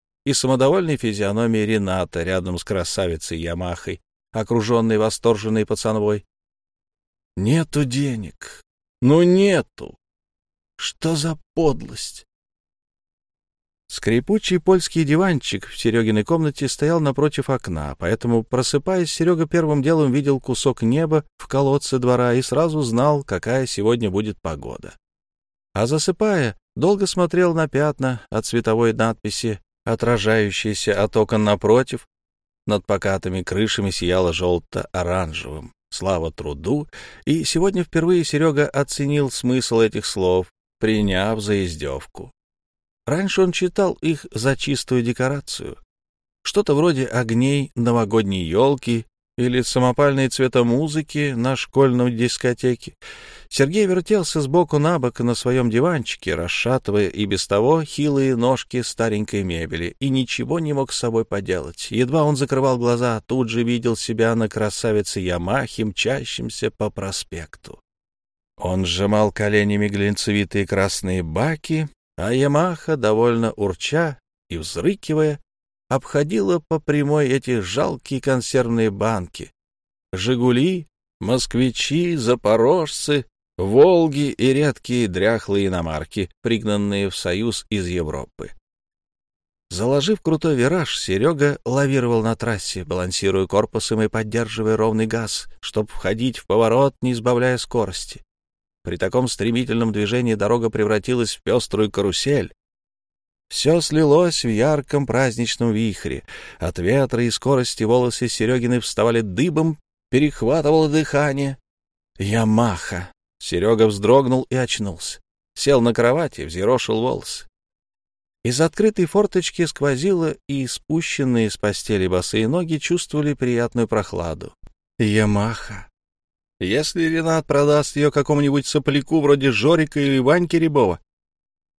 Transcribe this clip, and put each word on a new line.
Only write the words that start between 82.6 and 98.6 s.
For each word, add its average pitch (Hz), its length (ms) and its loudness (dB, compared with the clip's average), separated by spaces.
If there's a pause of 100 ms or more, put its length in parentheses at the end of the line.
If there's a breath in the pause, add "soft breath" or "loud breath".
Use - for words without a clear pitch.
«Волги» 143 720 4
и 131 220 2
редкие 123 540 0
дряхлые 98 600 0
иномарки, 85 640 -4 (120)
пригнанные 101 680 -2
в - 80 -10
Союз 101 520 -4
из 95 180 -2
Европы. 76 640 -6 (1200)
Заложив 139 520 0
крутой 160 340 0
вираж, 139 420 0
Серега 143 680 0
лавировал 123 560 2
на 110 140 0
трассе, 104 500 -6
балансируя 92 640 0
корпусом 110 540 0
и 107 60 2
поддерживая 110 720 -2
ровный 110 300 2
газ, 113 400 -4 (120)
чтоб - 300 -4
входить 110 480 -4
в - 80 -18
поворот, 113 560 4
не 127 120 0
сбавляя 123 440 0
скорости. - 640 -6 (640)